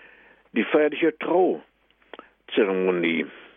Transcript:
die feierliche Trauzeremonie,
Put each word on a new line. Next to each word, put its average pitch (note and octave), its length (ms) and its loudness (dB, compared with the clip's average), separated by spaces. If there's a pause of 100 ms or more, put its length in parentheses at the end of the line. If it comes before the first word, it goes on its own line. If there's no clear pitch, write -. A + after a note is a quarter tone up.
(520)
die G#2+ 120 0
feierliche D3+ 540 2
Trauzeremonie, F#2 2000 -2 (300)